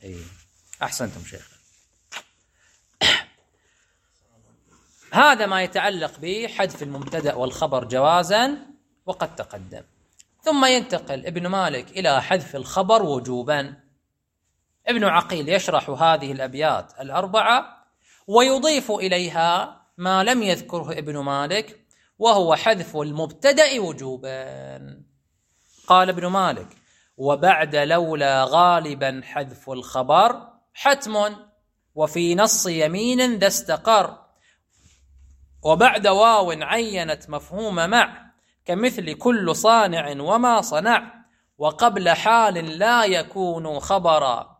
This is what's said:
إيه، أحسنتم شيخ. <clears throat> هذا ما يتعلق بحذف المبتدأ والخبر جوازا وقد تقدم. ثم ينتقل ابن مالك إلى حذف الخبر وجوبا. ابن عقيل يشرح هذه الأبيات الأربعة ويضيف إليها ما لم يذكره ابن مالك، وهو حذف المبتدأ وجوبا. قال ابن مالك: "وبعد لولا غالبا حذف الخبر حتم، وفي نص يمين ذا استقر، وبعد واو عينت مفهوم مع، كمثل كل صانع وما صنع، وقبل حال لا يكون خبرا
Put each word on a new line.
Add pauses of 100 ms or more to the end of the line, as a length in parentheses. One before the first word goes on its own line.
إيه، (580)
أحسنتم
شيخ. (1400)
<clears throat> (2000)
هذا
ما
يتعلق (100)
بحذف
المبتدأ
والخبر
جوازا (480)
وقد
تقدم. (580)
ثم
ينتقل
ابن
مالك
إلى
حذف
الخبر
وجوبا. (1120)
ابن
عقيل
يشرح
هذه
الأبيات
الأربعة (420)
ويضيف
إليها (160)
ما
لم
يذكره
ابن
مالك، (340)
وهو
حذف
المبتدأ
وجوبا. (840)
قال
ابن
مالك: (500)
"وبعد
لولا
غالبا
حذف
الخبر (260)
حتم، (600)
وفي
نص
يمين
ذا
استقر، (1400)
وبعد
واو
عينت
مفهوم
مع، (360)
كمثل
كل
صانع
وما
صنع، (320)
وقبل
حال (260)
لا
يكون
خبرا